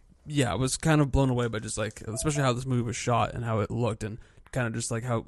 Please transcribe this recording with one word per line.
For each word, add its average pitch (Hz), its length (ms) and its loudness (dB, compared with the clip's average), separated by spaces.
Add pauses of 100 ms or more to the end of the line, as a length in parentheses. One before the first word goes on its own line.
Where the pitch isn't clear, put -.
(260)
yeah, 143 260 2
I 87 40 0
was 123 200 0
kind 156 240 4
of 139 120 4
blown 135 180 4
away 120 180 2
by 110 120 -4
just, 110 180 -6
like, 107 240 -4
especially 147 400 -2
how 131 100 4
this 127 140 -2
movie 123 160 2
was 123 140 -2
shot 117 360 2
and 120 140 -6
how 110 140 0
it - 100 -2
looked 113 340 -2
and 107 140 -8 (340)
kinda 123 180 0
just, 117 200 -6
like, 113 140 -4
how 120 240 -2